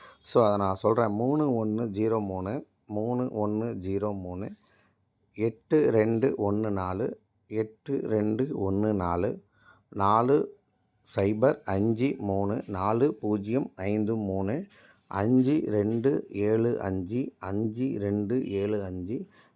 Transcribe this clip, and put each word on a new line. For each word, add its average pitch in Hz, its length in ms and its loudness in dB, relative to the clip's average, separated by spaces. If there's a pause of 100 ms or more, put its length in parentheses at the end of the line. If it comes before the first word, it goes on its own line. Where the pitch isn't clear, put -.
(220)
So, 123 240 4
அதை 104 120 4
நான் 95 180 0
சொல்றேன். 110 360 2
மூணு 123 540 0
ஒண்ணு 107 40 -2
ஜீரோ 110 560 0
மூணு, 95 420 -4 (180)
மூணு 117 380 -2
ஒண்ணு 110 520 -2
ஜீரோ 98 440 -4
மூணு, 92 360 -10 (760)
எட்டு 120 580 0
ரெண்டு 110 600 2
ஒண்ணு 107 180 0
நாலு, 95 500 -4 (280)
எட்டு 110 540 -6
ரெண்டு 107 720 0
ஒண்ணு 104 220 2
நாலு, 90 500 0 (460)
நாலு 113 680 2 (560)
சைபர் 110 480 4
அஞ்சு 113 540 0
மூணு 101 500 -2
நாலு 107 460 0
பூஜ்ஜியம் 107 640 -2
ஐந்து 107 400 0
மூணு, 104 520 -2 (400)
அஞ்சு 127 600 2
ரெண்டு 110 640 0
ஏழு 110 520 0
அஞ்சு, 95 580 -4
அஞ்சு 110 600 -4
ரெண்டு 104 500 -2
ஏழு 101 340 -2
அஞ்சு, 92 460 -8 (260)